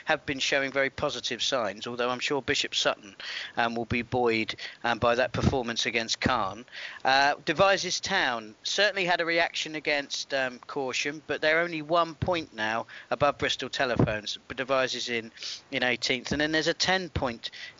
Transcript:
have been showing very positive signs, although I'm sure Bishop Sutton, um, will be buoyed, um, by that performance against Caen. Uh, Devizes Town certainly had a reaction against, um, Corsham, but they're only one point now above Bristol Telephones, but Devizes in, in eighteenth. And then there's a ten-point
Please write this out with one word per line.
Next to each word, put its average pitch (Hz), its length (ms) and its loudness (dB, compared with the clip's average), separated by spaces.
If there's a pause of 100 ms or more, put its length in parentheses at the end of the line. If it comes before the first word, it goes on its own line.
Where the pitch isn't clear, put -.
have 151 220 0
been 139 100 -4
showing 135 340 0
very 135 200 0
positive 120 500 -4
signs, 110 460 0
although 120 240 -2
I'm 123 80 -4
sure 143 200 0
Bishop - 360 0
Sutton, 104 400 0 (420)
um, 117 160 2
will 117 120 -2
be 120 180 0
buoyed, 113 500 2 (300)
um, 117 160 2
by 120 160 4
that 123 160 2
performance 120 560 0
against 113 320 -2
Caen. 110 460 -2 (380)
Uh, 139 300 6 (120)
Devizes 180 540 2
Town 123 600 -2
certainly 196 440 0
had 175 160 2
a 165 40 -2
reaction 170 480 0
against, 143 640 -2
um, 127 320 -2
Corsham, 143 580 -4
but 143 160 -4
they're 160 200 4
only 170 200 -4
one 165 320 2
point 165 400 -2
now 110 320 -2 (240)
above 139 300 2
Bristol 131 300 -2
Telephones, 120 500 2 (300)
but 123 80 -8
Devizes 127 500 0
in, 113 240 -4 (400)
in 131 100 -2
eighteenth. 123 520 0
And 143 80 0
then 151 100 0
there's 156 160 2
a 165 60 2
ten-point 156 800 -2 (280)